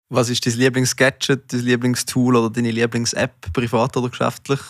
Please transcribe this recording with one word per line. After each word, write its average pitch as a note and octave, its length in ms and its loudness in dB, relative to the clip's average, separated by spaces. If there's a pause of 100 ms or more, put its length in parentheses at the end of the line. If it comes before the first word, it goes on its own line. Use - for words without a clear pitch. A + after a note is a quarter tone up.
Was B2 220 0
ist - 160 0
dein A#2+ 80 0
Lieblingsgadget, C3 960 0
dein B2 80 -2
Lieblingstool B2 760 2
oder A2+ 140 2
deine A#2+ 200 -2
Lieblings-App, A#2 800 -2
privat A#2+ 440 0
oder B2 140 -2
geschäftlich? - 600 -4